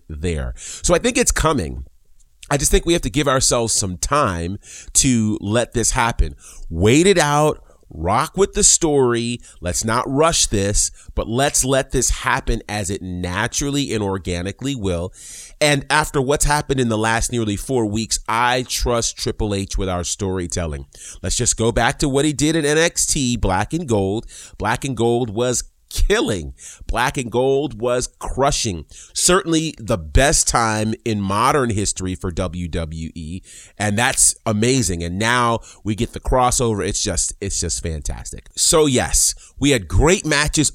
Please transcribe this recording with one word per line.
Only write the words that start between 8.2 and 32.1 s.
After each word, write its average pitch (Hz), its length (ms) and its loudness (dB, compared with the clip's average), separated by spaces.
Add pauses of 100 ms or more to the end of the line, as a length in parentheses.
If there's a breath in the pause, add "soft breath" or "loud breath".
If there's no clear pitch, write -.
with 196 160 2
the 202 100 0
story. 120 800 2 (180 loud breath)
Let's 87 240 -4
not 113 260 0
rush 156 380 2
this, 101 440 0 (220 loud breath)
but - 140 -4
let's 131 380 0
let 135 260 0
this 127 180 0
happen 123 600 -2
as 104 200 -4
it 98 120 -4
naturally 95 880 -4
and 107 100 -2
organically 95 720 -4
will. 92 360 -4 (480 loud breath)
And 147 300 2
after 147 320 2
what's 139 240 2
happened 147 340 0
in 123 80 2
the 110 100 0
last 113 360 0
nearly 107 240 -2
four 120 280 0
weeks, 107 320 -2 (120)
I 123 400 2
trust - 480 -2
Triple 110 360 -4
H 98 240 -4
with 95 120 -2
our 90 160 -2
storytelling. 87 800 -4 (360 loud breath)
Let's - 140 -4
just - 220 0
go 113 160 2
back 120 260 0
to 156 80 2
what 139 160 2
he 151 80 2
did 147 240 2
in 160 100 0
N 151 120 2
X 170 280 2
T. 123 300 0
Black 101 380 -2
and 165 160 -4
Gold. 104 360 0 (320 loud breath)
Black 113 280 -2
and 135 100 -4
Gold 117 340 0
was 120 360 -2 (240)
killing. 110 640 0 (340 loud breath)
Black 123 300 -2
and 123 120 -4
Gold 131 520 0
was 123 260 0 (100)
crushing. 117 680 -2 (280 loud breath)
Certainly 165 640 2
the 110 200 -2
best 127 500 2
time 110 460 2 (100)
in 110 160 -2
modern 120 500 2
history 95 460 -4